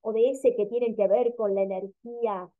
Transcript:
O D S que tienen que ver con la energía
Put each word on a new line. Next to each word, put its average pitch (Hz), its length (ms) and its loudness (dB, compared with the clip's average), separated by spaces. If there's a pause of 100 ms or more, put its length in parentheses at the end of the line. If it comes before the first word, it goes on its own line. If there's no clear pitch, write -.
O 220 100 -4
D 233 160 4
S 269 260 2
que 208 120 0
tienen 233 280 -2
que 202 120 2
ver 233 280 2
con 208 180 -2
la 196 100 2
energía 196 840 -6 (100)